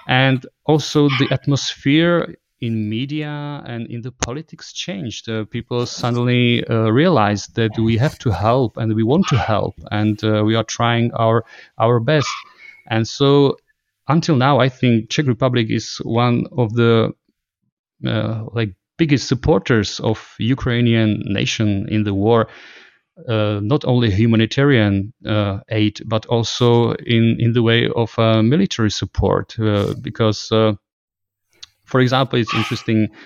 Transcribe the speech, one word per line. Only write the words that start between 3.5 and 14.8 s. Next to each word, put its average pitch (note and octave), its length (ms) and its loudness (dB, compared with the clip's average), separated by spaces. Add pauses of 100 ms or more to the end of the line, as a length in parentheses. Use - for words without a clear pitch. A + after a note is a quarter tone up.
and A#2 220 -10
in A#2 140 -10
the B2 100 -12
politics - 600 -12
changed. D#3+ 560 -10
Uh, A2 160 -4
people A#2+ 400 -6
suddenly, A#2+ 800 0
uh, A2+ 220 0
realized A2+ 640 2
that A2+ 240 0
we A2+ 160 2
have C3+ 240 -2
to A2+ 120 -2
help A2 440 0
and A2+ 200 -2
we A2+ 60 0
want C#3+ 260 2
to C3 100 2
help, G2 380 -2 (160)
and, G#2+ 340 0
uh, G#2+ 180 2
we A2 120 2
are A2+ 100 -2
trying A#2 480 0
our, A2+ 320 2 (320)
our A#2 240 2
best. D3 260 0 (600)
And A2+ 200 -2
so C#3 480 4 (540)
until D#3+ 260 2
now, B2+ 240 4
I C3 80 4
think A#2 420 0